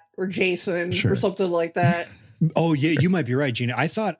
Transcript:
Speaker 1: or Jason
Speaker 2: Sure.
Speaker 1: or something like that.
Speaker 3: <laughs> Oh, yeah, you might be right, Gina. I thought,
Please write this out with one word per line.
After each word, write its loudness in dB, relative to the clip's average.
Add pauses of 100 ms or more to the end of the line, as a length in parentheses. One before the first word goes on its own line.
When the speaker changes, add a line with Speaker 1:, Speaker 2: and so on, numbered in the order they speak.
(180)
Speaker 1:
or -4
Jason -2
Speaker 2:
Sure. 0
Speaker 1:
or 0
something 0
like -2
that. 2
Speaker 3:
<laughs> -20 (380)
Oh, 2
yeah, 2
you 4
might 0
be -4
right, 0
Gina. -2
I 0
thought, -2